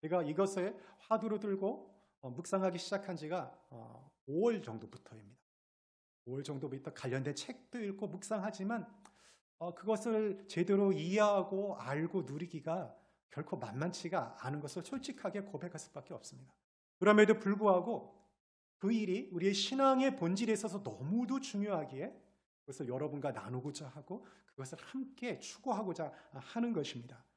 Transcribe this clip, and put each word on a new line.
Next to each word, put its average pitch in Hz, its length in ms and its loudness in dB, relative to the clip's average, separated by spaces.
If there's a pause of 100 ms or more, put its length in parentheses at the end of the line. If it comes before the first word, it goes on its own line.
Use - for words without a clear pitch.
제가 170 200 2
이것을 190 560 0 (200)
화두로 214 400 2
들고, 202 560 -2 (260)
어, 131 100 -8
묵상하기 180 480 0
시작한 196 380 -4
지가, 151 400 -4 (140)
어, 120 420 -18 (140)
오월 196 360 2
정도부터입니다. 110 760 -12 (880)
오월 131 160 -6
정도부터 135 500 -6
관련된 139 420 -2
책도 - 460 -10
읽고 202 280 -4
묵상하지만, 202 760 -2 (720)
어, 175 160 -6
그것을 214 760 0
제대로 196 440 6
이해하고 196 840 4
알고 151 460 0
누리기가 160 720 -6 (360)
결코 - 260 -6
만만치가 135 840 -4
않은 139 200 -4
것을 147 220 -8
솔직하게 226 600 -6
고백할 175 360 -10
수밖에 - 340 -14
없습니다. 131 420 -16 (440)
그럼에도 214 400 10
불구하고 202 840 2 (600)
그 208 80 4
일이 214 400 0
우리의 185 220 4
신앙의 262 640 4
본질에 196 360 2
있어서 202 320 -2
너무도 208 560 0
중요하기에 160 760 -2 (460)
그것을 139 260 -10
여러분과 139 460 -2
나누고자 127 560 -8
하고 151 380 -12 (220)
그것을 135 300 -12
함께 247 600 -6
추구하고자 185 760 -4 (200)
하는 233 420 -4
것입니다. 127 500 -6 (120)